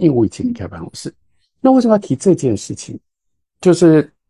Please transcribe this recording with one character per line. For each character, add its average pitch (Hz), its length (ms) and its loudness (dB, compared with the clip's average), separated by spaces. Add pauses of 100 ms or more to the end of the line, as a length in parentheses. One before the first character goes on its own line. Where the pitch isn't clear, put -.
应 165 100 0
务 117 140 0
一 95 40 -2
起 - 120 -16
离 247 120 -4
开 214 140 -12
办 - 120 -16
公 165 160 -14
室。 - 180 -14 (480)
那 262 100 4
为 262 100 4
什 240 60 0
么 220 60 2
要 208 60 4
提 151 160 -6
这 185 180 2
件 120 240 -2
事 - 160 -12
情？ - 260 -16 (640)
就 180 120 4
是 160 380 4 (180)